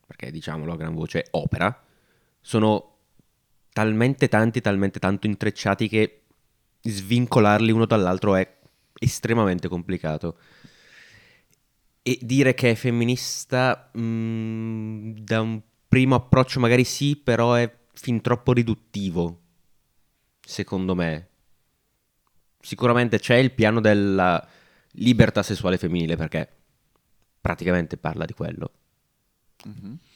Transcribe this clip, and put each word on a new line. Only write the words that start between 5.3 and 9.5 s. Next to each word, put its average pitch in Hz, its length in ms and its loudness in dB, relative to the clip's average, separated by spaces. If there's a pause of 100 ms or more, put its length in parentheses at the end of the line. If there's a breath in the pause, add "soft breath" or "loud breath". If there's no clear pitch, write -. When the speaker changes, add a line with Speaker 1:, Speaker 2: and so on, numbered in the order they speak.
Speaker 1:
che 110 340 0 (600)
svincolarli 110 920 2
uno 113 140 2
dall'altro 98 480 0
è 95 240 -2 (400)
estremamente 98 680 -2